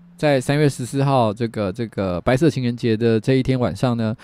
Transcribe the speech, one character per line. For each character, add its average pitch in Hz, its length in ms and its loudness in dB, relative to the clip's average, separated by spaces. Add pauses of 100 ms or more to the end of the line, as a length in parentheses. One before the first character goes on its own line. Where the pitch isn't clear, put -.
(160)
在 143 240 2
三 143 160 -2
月 151 120 4
十 131 180 -4
四 139 160 -2
号 127 320 2
这 117 140 -4
个， 104 240 -4
这 120 160 -6
个 92 320 -4
白 123 160 2
色 165 120 4
情 131 140 -2
人 120 140 -2
节 113 200 0
的 113 220 2
这 135 160 0
一 131 80 2
天 131 160 0
晚 104 160 -2
上 123 220 0
呢， 110 280 -2